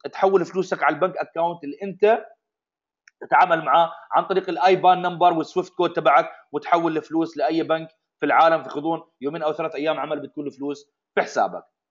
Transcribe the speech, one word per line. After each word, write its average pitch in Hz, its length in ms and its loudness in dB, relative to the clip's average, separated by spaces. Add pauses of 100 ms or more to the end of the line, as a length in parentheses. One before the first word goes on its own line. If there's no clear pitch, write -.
(140)
تحول 190 320 2
فلوسك 180 380 -4
على 151 120 2
البنك 185 220 -4
أكاونت 165 460 -6
اللي 143 200 -10
أنت 208 420 0 (960)
تتعامل 160 440 2
معاه 165 260 4 (200)
عن 170 140 2
طريق 185 240 -2
الايبان 180 520 2
number 175 320 2
والسويفت 170 400 -4
كود 170 200 -2
تبعك، 156 360 2 (220)
وتحول 165 460 0
الفلوس 156 400 -4
لاي 156 260 -2
بنك 160 240 -4 (320)
في 147 60 -4
العالم 151 380 4
في - 60 -14
غضون 156 320 -6 (200)
يومين 156 220 -6
او 151 100 -2
ثلاث 160 220 -6
ايام 147 240 -2
عمل 147 200 -6
بتكون 143 280 -12
الفلوس 143 440 -10 (240)
في 196 60 0
حسابك. 92 420 -4 (280)